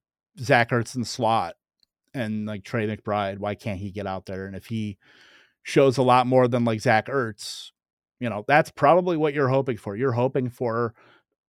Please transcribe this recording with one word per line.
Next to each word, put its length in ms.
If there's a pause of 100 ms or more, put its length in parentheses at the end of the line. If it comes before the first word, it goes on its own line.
(380)
Zach 320
Ertz 240
in 80
the 40
slot 500 (580)
and, 320
like, 180
Trey 220
McBride, 520
why 160
can't 240
he 120
get 160
out 180
there? 220
And 100
if 100
he 300 (680)
shows 340
a 40
lot 240
more 220
than, 160
like, 160
Zach 260
Ertz, 640 (500)
you 80
know, 180
that's 240
probably 460
what 180
you're 140
hoping 280
for. 200
You're 160
hoping 360
for 460 (560)